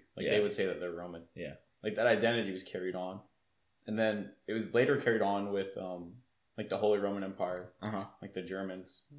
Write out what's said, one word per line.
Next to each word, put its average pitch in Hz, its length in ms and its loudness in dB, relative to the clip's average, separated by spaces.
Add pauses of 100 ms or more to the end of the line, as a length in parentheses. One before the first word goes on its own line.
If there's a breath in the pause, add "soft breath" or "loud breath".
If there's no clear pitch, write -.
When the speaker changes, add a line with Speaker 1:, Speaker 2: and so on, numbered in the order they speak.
(160)
Speaker 1:
Like, - 100 -4
Speaker 2:
Yeah. - 80 2
Speaker 1:
they 104 60 6
would 101 140 2
say 98 120 0
that 90 140 -2
they're 90 140 -4
Roman. 85 420 -10
Speaker 2:
Yeah. 80 200 -8 (280)
Speaker 1:
Like, 107 120 -2
that 110 120 4
identity 113 460 4
was 92 100 -6
carried 92 320 -4
on. 92 240 -6 (680)
And 110 120 0
then 107 340 2 (140)
it 104 60 -2
was 110 200 -4
later 131 240 6
carried 113 240 2
on 101 300 0
with, 98 260 -2
um, 92 440 -8 (360)
like, 107 120 -6
the 95 80 -2
Holy 104 220 6
Roman 98 260 0
Empire. 90 560 -4
Speaker 2:
Uh-huh. 107 240 -4 (160)
Speaker 1:
Like, 101 120 -10
the 92 80 -6
Germans. 92 640 -8 (160)